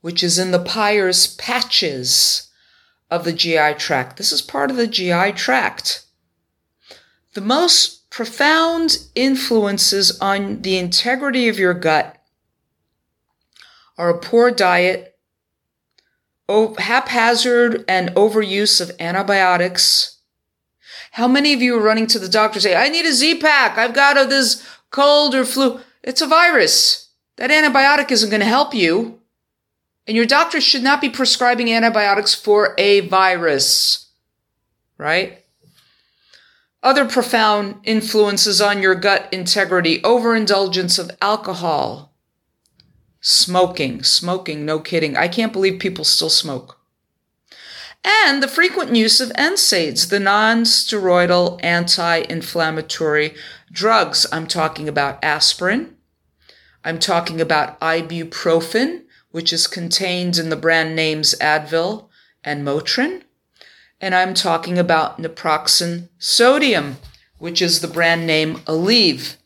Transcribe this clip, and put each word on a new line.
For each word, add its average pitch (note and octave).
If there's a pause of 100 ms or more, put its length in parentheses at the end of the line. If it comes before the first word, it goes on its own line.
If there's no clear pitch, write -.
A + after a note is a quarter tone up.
Which E3+
is E3+
in F#3
the F3
Peyer's G#3 (100)
patches - (600)
of E3+
the E3+
G E3
I D3+
tract. C3
This G3
is D3
part C#4
of C4
the A#3
G F#3+
I F#3+
tract. - (1300)
The G3+
most C#4
profound D#4+ (160)
influences G#3
on G3
the F#3+
integrity A#3+
of G3
your F3+
gut D#3+ (1800)
are E3+
a E3+
poor A#3
diet, F#3 (1300)
o-, A3
haphazard A#3+
and F3+
overuse G#3
of F3 (100)
antibiotics. F#3 (920)
How A#3+
many C#4+
of B3
you B3
are G#3+
running A3
to A3
the F#3
doctor G#3+
say, F#3+
"I A#3
need E4
a D#4
Z-Pak, D4
I've A#3
got C#4
a, C4+
this C4 (240)
cold C#4+
or C4
flu"? C4 (220)
It's C4
a D4+
virus. D#4+ (260)
That C4
antibiotic C#4+
isn't A3
gonna G#3
help C#4
you. G3 (840)
And A3
your A#3
doctor D4+
should -
not C#4
be C#4+
prescribing A#3+
antibiotics G#3+
for G#3
a G3+
virus, F3 (880)
right? D#3+ (1400)
Other C4+
profound G#3+
influences G#3+
on G3+
your F#3+
gut G3
integrity, F3+
overindulgence G3+
of F3 (100)
alcohol, F3 (1080)
smoking, F3+
smoking, E3+
no D#3
kidding. D#3
I F3
can't A3
believe F#3+
people F3
still D#3+
smoke. - (1200)
And F#4
the C4+
frequent E4
use A3
of A#3+
N E4
saids, -
the G3+
non-steroidal G3
anti-inflammatory E3 (340)
drugs. G#3+
I'm D#3+
talking D#3
about C#3+
aspirin. F3+ (880)
I'm E3
talking E3+
about D#3
ibuprofen, E3 (280)
which E3+
is E3
contained F3+
in D#3+
the D#3+
brand D#3+
names D#3
Advil D#3+ (340)
and C#3+
Motrin. B3 (800)
And F#3+
I'm F#3
talking F3
about E3
naproxen E3 (100)
sodium, A#3+ (420)
which E3+
is E3+
the E3+
brand E3
name D#3 (100)
Aleve. E3